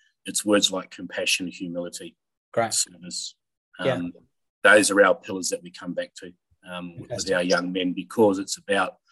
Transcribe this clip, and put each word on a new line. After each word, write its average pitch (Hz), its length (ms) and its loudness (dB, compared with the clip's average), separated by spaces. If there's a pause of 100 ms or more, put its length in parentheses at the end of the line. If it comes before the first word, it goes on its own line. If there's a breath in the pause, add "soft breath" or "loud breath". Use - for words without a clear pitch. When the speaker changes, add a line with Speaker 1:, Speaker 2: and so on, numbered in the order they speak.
(260)
Speaker 1:
it's - 180 -6
words 101 280 4
like 92 180 -8
compassion, 90 580 -4
humility, 87 680 -10 (340)
Speaker 2:
Great. 113 220 0
Speaker 1:
service. - 640 -6 (440)
Speaker 2:
Yeah. 131 140 0
Speaker 1:
Um, 87 200 -6 (500)
those 101 280 8
are 98 120 8
our 95 120 6
pillars 92 340 -6
that 92 120 -6
we 87 100 -16
come 87 220 -10
back 80 220 -8
to, 87 180 -18 (360)
um, 90 300 -12
with - 100 -16
Speaker 2:
Fantastic. 95 260 -4
Speaker 1:
our 90 80 2
young 90 280 0
men, 90 220 -2
because 95 440 2
it's 95 200 -8
about 92 400 -2 (140 soft breath)